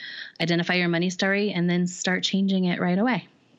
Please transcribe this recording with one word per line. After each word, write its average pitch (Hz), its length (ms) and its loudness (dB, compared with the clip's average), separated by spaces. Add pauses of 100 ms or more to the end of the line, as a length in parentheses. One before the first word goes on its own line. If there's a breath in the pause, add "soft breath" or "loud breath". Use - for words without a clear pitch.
(420 loud breath)
identify 170 320 0
your 180 160 2
money 170 200 2
story 196 420 0
and 175 180 0
then 180 180 2
start 180 360 -2
changing 190 420 0
it 175 160 0
right 180 160 2
away. 226 300 0 (320)